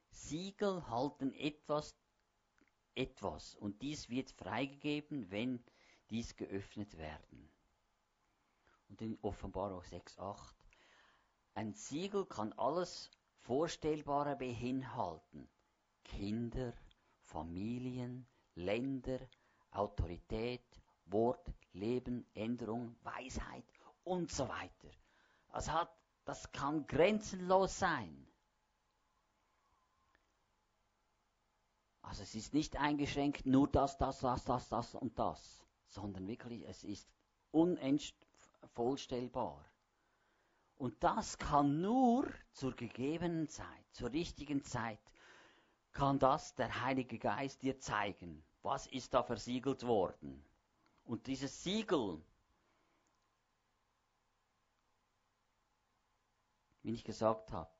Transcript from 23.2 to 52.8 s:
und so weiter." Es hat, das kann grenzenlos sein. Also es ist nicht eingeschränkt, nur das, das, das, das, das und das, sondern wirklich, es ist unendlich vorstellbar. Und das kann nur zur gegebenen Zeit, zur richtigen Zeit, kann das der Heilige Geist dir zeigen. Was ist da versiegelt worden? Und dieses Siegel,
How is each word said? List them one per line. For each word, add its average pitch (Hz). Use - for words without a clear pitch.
und 175
so 127
weiter." -
Es -
hat, 160
das -
kann 143
grenzenlos 185
sein. 104
Also -
es 95
ist 110
nicht 147
eingeschränkt, 143
nur 135
das, 143
das, 131
das, 127
das, 123
das 113
und -
das, -
sondern 95
wirklich, 117
es -
ist -
unendlich 151
vorstellbar. 123
Und 123
das 190
kann 143
nur 240
zur 127
gegebenen 156
Zeit, -
zur 120
richtigen 147
Zeit, 113
kann 139
das 135
der 110
Heilige 127
Geist 127
dir 131
zeigen. 92
Was 131
ist -
da 123
versiegelt 123
worden? 76
Und -
dieses 131
Siegel, 165